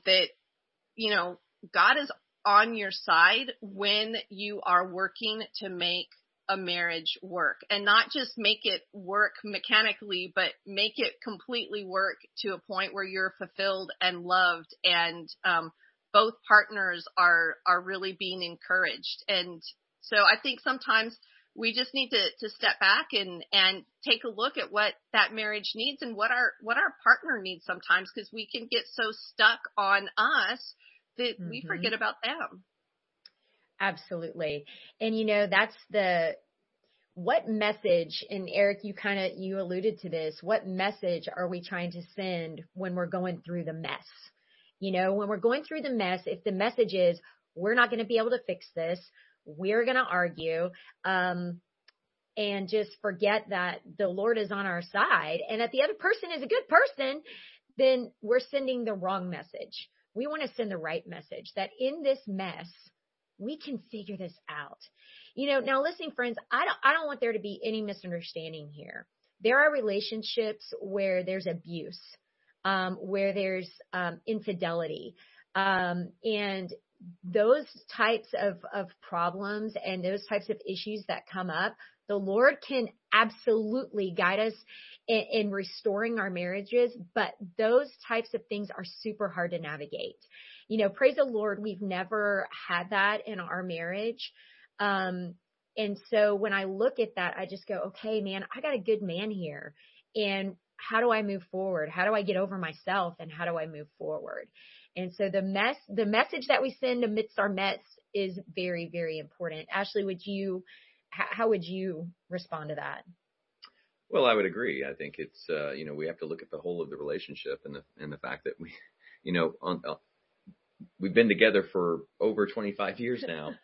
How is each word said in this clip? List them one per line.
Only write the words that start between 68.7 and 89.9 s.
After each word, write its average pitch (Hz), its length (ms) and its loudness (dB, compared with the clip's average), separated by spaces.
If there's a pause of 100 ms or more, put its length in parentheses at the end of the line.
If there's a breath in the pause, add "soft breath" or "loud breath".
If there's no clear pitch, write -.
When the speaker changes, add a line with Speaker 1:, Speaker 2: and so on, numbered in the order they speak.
Speaker 2:
There 247 160 6
are 302 120 6
relationships 214 1000 -4 (100)
where 190 420 0
there's 185 240 -4
abuse, 170 520 -8 (640)
um, 185 320 0
where 196 380 -2
there's, 185 360 -4 (240)
um, 175 340 -4
infidelity, 175 880 -4 (400 soft breath)
um, 180 560 0 (120)
and 202 480 -2 (520)
those 220 420 4 (320)
types 220 300 2 (120)
of, 190 200 -2 (140)
of 190 160 -6 (120)
problems 196 720 -4 (100)
and 185 200 -4
those 196 240 -4
types 202 220 -4
of 214 200 -6
issues 208 380 -8
that - 240 -6
come 185 180 -6
up, 180 260 -2 (320 loud breath)
the 208 80 -2
Lord 208 420 4 (100)
can 254 220 -2 (220)
absolutely 220 1040 0
guide 196 240 2
us 220 140 0 (540 loud breath)
in, 220 240 2
in 208 200 0
restoring 208 680 -2
our 196 100 -2
marriages, 202 640 0 (200)
but 208 180 0 (240)
those 247 320 4 (180)
types 226 280 -2
of - 120 -10
things 202 220 -6
are - 140 -12 (180)
super 208 280 -4
hard 175 220 -2
to 175 80 -4
navigate. 147 580 -8 (500 loud breath)